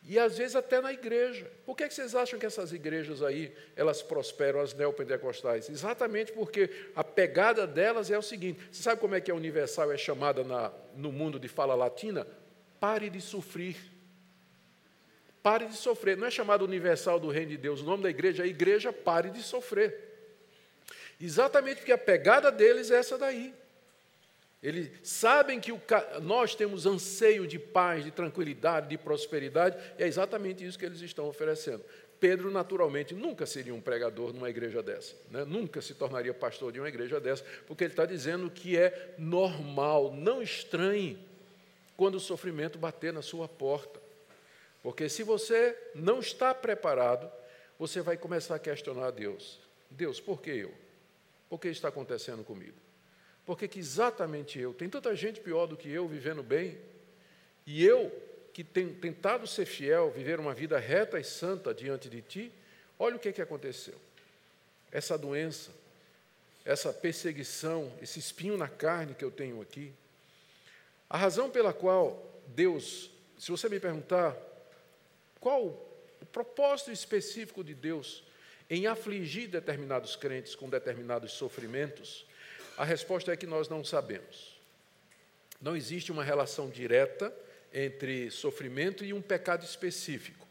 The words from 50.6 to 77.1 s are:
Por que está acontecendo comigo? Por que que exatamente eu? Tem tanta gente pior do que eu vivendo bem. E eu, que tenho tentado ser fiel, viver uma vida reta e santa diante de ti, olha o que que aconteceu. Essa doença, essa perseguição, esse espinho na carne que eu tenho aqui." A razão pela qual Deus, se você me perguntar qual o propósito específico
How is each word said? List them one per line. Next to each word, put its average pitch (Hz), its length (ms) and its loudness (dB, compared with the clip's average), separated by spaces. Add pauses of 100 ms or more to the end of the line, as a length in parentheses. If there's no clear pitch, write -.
Por 170 80 -8
que 175 120 -4
está 160 180 -4
acontecendo 123 560 -6
comigo? 98 320 -14 (760)
Por 175 80 -4
que 208 100 -8
que 196 120 -10
exatamente 160 800 -4
eu? 123 160 -6
Tem 170 120 -8
tanta 240 280 -4
gente 208 240 -6
pior 170 260 -2
do 156 100 -8
que 147 140 -14
eu 170 180 -4
vivendo 151 360 -6
bem. 156 340 -2 (880)
E 151 180 0
eu, 220 280 8 (420)
que 175 100 -12
tenho 180 300 -2
tentado 202 540 -2
ser - 180 -2
fiel, 151 460 2
viver 135 280 -4
uma 147 140 -4
vida 151 240 -2
reta 165 420 2
e 135 40 -8
santa 180 500 -4
diante 131 360 -6
de 117 120 -12
ti, 220 300 -12 (480)
olha 233 160 0
o 240 40 -10
que 202 140 -4
que 202 80 -6
aconteceu. 139 540 -8 (960)
Essa 147 260 -4
doença, 147 540 -6 (920)
essa 139 300 0
perseguição, 160 1080 -4
esse 127 200 -12
espinho 196 360 -6
na 170 120 -2
carne 156 480 -2
que - 100 -8
eu 127 60 -4
tenho 127 320 -10
aqui." 139 280 -16 (1200)
A 151 80 -2
razão 196 320 2
pela 226 240 4
qual 185 500 4 (260)
Deus, 160 600 0 (300)
se - 100 -12
você 175 180 -2
me 202 120 -2
perguntar 170 580 0 (1000)
qual 254 240 2 (580)
o - 100 -20
propósito 277 600 0
específico 208 720 -4